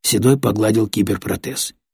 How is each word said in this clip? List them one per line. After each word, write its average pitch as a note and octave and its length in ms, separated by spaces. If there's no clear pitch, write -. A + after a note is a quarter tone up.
Седой A#2+ 360
погладил G#2+ 500
киберпротез. - 840